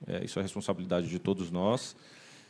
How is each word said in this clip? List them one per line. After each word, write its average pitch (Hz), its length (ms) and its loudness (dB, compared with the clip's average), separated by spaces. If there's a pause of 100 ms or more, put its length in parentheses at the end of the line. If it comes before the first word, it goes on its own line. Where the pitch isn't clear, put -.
é, 90 180 -2
isso 87 140 -2
é 98 40 2
responsabilidade 92 640 0
de 87 100 -2
todos 92 320 0
nós. 98 440 2 (560)